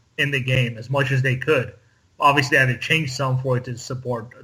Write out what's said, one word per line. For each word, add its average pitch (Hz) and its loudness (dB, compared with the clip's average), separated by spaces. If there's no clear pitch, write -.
in 143 0
the 139 -2
game 123 0
as 113 -12
much 139 0
as 131 2
they 131 0
could. 131 0
Obviously, 147 4
they 131 6
had 123 2
to 113 -6
change 156 -2
some 131 -2
for 131 0
it 117 -4
to 117 -10
support 123 -8